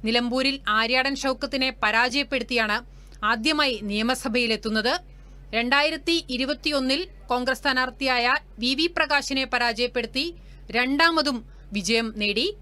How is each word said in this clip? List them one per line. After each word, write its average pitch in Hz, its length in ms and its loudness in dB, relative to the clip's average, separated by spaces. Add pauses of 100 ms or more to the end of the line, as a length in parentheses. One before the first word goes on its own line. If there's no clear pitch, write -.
നിലമ്പൂരിൽ 247 640 0
ആര്യാടൻ 247 480 2
ഷൗക്കത്തിനെ 262 580 -2 (100)
പരാജയപ്പെടുത്തിയാണ് 240 1000 0 (400)
ആദ്യമായി 247 580 2
നിയമസഭയിലെത്തുന്നത്. 226 1160 0 (540)
രണ്ടായിരത്തി 302 760 2
ഇരുപത്തിയൊന്നിൽ 269 800 -2 (200)
കോൺഗ്രസ് 247 320 0
സ്ഥാനാർത്ഥിയായ 254 760 0 (240)
വി 254 160 0
വി 330 220 0
പ്രകാശിനെ 277 480 0
പരാജയപ്പെടുത്തി 240 920 -2 (360)
രണ്ടാമതും 277 760 2 (240)
വിജയം 220 440 0
നേടി. 208 440 -2